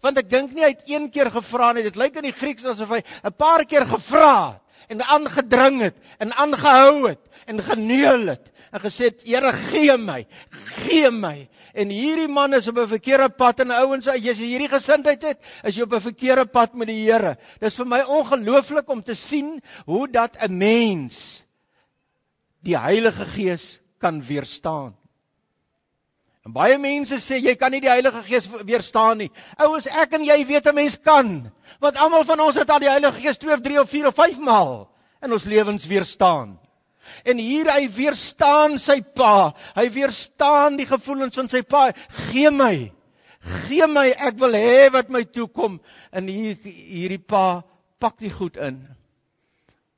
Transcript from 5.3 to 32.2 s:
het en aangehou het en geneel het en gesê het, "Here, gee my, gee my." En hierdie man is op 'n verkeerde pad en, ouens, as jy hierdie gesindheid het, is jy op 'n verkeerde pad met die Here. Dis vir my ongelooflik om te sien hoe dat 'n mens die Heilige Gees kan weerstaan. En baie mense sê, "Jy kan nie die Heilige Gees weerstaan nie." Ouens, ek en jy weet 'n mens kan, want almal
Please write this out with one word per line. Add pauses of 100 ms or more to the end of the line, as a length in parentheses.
het (200)
en
aangehou
het (260)
en
geneel
het (200)
en
gesê
het,
"Here,
gee
my, (220)
gee
my." (240)
En
hierdie
man
is
op
'n
verkeerde
pad
en,
ouens,
as
jy
hierdie
gesindheid
het, (240)
is
jy
op
'n
verkeerde
pad
met
die
Here. (220)
Dis
vir
my
ongelooflik
om
te
sien (240)
hoe
dat
'n
mens (1160)
die
Heilige
Gees (200)
kan
weerstaan. (1500)
En
baie
mense
sê,
"Jy
kan
nie
die
Heilige
Gees (160)
weerstaan
nie." (260)
Ouens,
ek
en
jy
weet
'n
mens
kan, (280)
want
almal